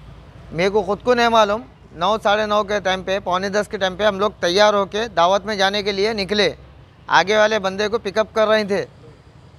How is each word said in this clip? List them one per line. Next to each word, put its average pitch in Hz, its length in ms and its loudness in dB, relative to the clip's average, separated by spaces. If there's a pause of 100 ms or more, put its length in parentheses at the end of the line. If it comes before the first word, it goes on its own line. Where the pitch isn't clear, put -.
(520)
मेरे 175 180 0
को 202 140 0
ख़ुद 190 160 -4
को 247 140 0
नहीं 233 160 2
मालूम। 220 340 2 (320)
नौ, 185 220 0
साढ़े 214 280 0
नौ 208 180 0
के 202 160 -4
time 185 240 -4
पे, 190 160 -2
पौने 190 300 -4
दस 202 180 -2
के 214 100 -10
time 185 200 -4
पे 202 80 -2
हम 202 140 0
लोग 208 200 -2
तैयार 208 360 2
होके 202 340 -2
दावत 185 360 2
में 208 120 -6
जाने 196 260 0
के 202 80 -2
लिए 202 220 -2
निकले। 196 420 0 (540)
आगे 180 280 4
वाले 214 220 2
बंदे 190 280 -2
को 208 120 -2
पिकअप 208 340 -4
कर 214 140 2
रहे 214 180 2
थे, 190 200 -2 (720)